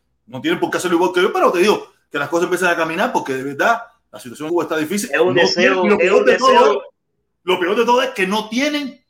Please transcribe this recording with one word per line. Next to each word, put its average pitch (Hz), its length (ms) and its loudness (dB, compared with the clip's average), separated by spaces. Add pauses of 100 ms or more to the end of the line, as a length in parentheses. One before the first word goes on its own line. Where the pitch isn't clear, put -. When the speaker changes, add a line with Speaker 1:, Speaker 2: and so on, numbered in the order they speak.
(260)
Speaker 1:
No 123 160 -14
tienen 156 180 -2
por 170 120 -2
qué 165 60 -2
hacerlo 175 200 -2
igual 180 160 2
que 180 80 2
yo, - 100 2
pero 349 200 2
te 180 80 -2
digo 185 280 2 (240)
que 151 80 -6
las 143 100 -4
cosas 170 160 0
empiecen 180 240 -2
a 170 60 0
caminar 165 380 -2
porque - 200 -4
de 131 100 -6
verdad 170 400 -2 (280)
la 107 80 -20
situación 127 280 -14
en 165 60 -4
Cuba 170 100 2
está 160 140 -4
difícil. 156 360 -4
Speaker 2:
Es 147 80 0
un 120 140 2
Speaker 1:
No 165 60 4
Speaker 2:
deseo, - 400 2
Speaker 1:
tienen, 208 80 0
lo 202 60 4
Speaker 2:
es - 60 -2
Speaker 1:
peor 196 180 4
Speaker 2:
un - 60 2
Speaker 1:
de - 120 4
todo 262 140 2
Speaker 2:
deseo. 247 220 6
Speaker 1:
es, - 40 -2 (640)
lo 180 160 0
peor 180 180 0
de 233 80 2
todo 247 160 2
es 262 80 -2
que 190 180 -4
no 214 220 -4
tienen 285 600 -4